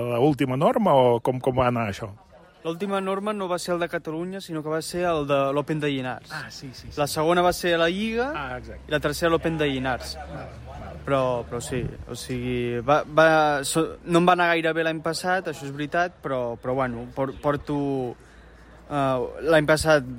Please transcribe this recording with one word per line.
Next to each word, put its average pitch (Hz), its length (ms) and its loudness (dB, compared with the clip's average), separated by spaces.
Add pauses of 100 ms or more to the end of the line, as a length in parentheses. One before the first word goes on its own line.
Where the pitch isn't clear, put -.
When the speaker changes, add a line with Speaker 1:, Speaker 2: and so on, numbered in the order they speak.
(140)
Speaker 1:
la 117 60 2
última 131 400 2
norma 190 340 4
o 123 240 8
com, 127 240 0
com 127 160 0
va 123 140 4
anar 117 180 0
això? 98 220 -10 (480)
Speaker 2:
L'última 196 400 -4
norma 196 320 -2
no 202 160 -4
va 175 80 0
ser 175 160 -6
el 175 80 0
de 170 80 0
Catalunya, 170 560 -6
sinó 160 160 -6
que 151 80 -8
va 156 160 -2
ser 175 240 -2
el 160 160 2
de 139 120 2 (200)
l'Open 147 240 0
de 147 80 0
Llinars. 127 400 -4
Speaker 1:
Ah, 135 240 -12
sí, - 140 -16 (100)
sí, 117 140 -16
sí. - 100 -6
Speaker 2:
La 147 80 2
segona 160 320 2
va 175 160 4
ser 180 140 -2 (100)
la 165 80 4
Lliga 220 380 -2 (100)
Speaker 1:
Ah, 127 220 -8
exacte. 113 260 -14
Speaker 2:
i - 80 -6
la 151 80 2
tercera 156 320 0
l'Open 165 240 0
de 151 140 0
Llinars. 131 480 -4
Speaker 1:
Val, - 320 -12 (160)
val. - 400 -14
Speaker 2:
Però, 139 160 2 (260)
però 120 160 -6
sí, 127 160 -4 (220)
o - 180 -10
sigui, 120 640 -4
va, 143 140 4 (100)
va, 156 200 6 (360)
so-, 143 380 -2
no 170 180 4
em 180 80 6
va 180 80 8
anar 175 160 4
gaire 165 240 2
bé 165 80 0
l'any 160 160 -2
passat, 180 480 -2
això 139 160 -10
és 139 80 -8
veritat, 170 480 -2
però, 135 220 -4 (160)
però 127 180 -4
bueno, 123 300 -2 (100)
por-, 135 220 -2
porto, 143 400 -2 (1120)
eh, 135 360 0 (220)
l'any 156 200 6
passat 156 360 4 (140)